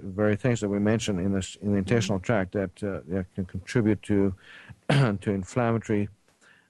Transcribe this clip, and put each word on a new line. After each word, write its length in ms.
very 320
things 240
that 80
we 120
mentioned 420
in 100
this, 300
in 100
the 60
intestinal 420
tract 320
that, 320
uh, 240
that 180
can 100
contribute 580
to, 320
<clears throat> 280
to 420
inflammatory, 800